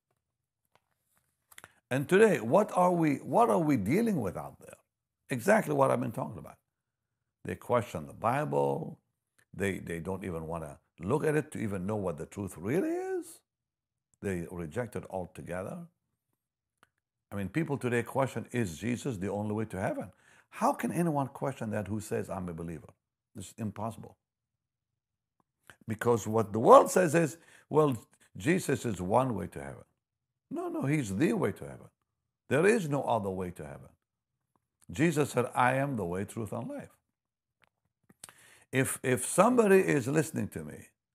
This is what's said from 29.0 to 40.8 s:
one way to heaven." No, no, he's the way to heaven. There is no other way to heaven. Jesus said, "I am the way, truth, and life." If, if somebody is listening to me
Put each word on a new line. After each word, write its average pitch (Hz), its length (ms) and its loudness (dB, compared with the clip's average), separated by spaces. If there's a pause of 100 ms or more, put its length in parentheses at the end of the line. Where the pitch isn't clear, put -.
one 113 340 2
way 92 120 -6
to - 160 -12
heaven." 69 220 -14 (640)
No, 349 180 -6
no, 320 140 -4
he's 135 320 0
the 160 180 2
way 139 200 0
to - 120 -14
heaven. 69 240 -16 (600)
There 156 180 4
is 208 220 4
no 139 160 0
other 101 260 0
way 92 220 -4
to 78 120 -14
heaven. - 240 -14 (1000)
Jesus 143 400 2
said, 123 240 2
"I 127 200 4
am 135 220 0
the 98 80 -2
way, 90 200 -4
truth, 110 280 -8
and 117 160 -8
life." 285 220 -12 (1800)
If, - 320 0
if 127 220 2
somebody 208 540 6
is 151 300 2
listening 127 400 -2
to 87 140 -8
me 73 260 -14 (260)